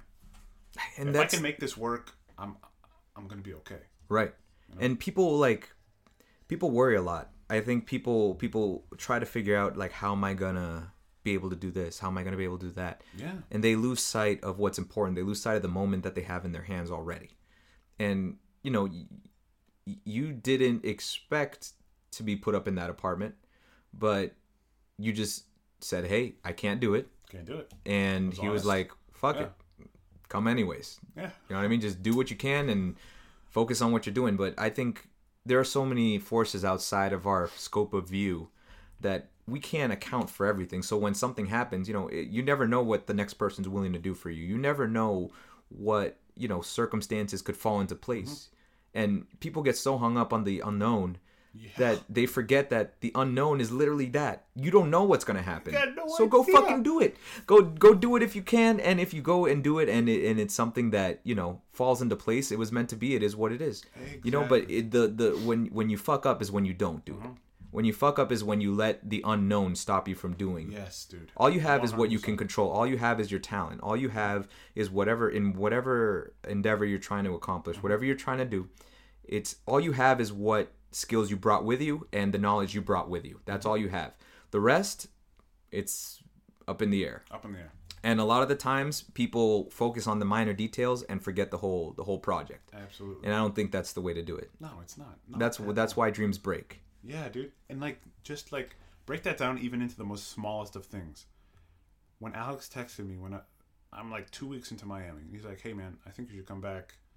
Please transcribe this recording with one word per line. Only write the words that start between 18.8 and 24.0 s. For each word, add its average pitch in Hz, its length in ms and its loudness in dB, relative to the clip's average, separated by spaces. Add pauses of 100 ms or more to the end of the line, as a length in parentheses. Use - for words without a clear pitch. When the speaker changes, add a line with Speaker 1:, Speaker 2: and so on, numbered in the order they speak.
Speaker 1:
y-, 87 220 -8 (800)
y-, 101 180 -10
you 131 280 -4
didn't 123 520 2
expect - 880 -6 (400)
to - 100 -12
be 104 140 -2
put 101 180 -2
up 98 140 -2
in 95 80 -2
that 87 140 -4
apartment, 92 440 -4 (580)
but 101 420 0 (640)